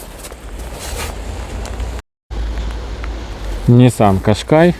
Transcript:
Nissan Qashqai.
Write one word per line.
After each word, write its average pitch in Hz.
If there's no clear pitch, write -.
Nissan 120
Qashqai. 156